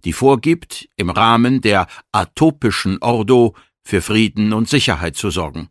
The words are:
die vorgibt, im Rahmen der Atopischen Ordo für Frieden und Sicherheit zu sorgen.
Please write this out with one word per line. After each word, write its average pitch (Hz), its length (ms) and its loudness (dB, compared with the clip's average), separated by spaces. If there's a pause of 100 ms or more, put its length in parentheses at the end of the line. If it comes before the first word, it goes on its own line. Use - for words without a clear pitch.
die 85 100 -4
vorgibt, 139 800 -2
im 87 140 -4
Rahmen 117 500 2
der 101 260 2 (240)
Atopischen 104 920 -2
Ordo 117 520 2 (300)
für 95 180 -2
Frieden 107 500 0
und 110 160 -2
Sicherheit 87 460 -2
zu 101 160 -6
sorgen. 78 400 -8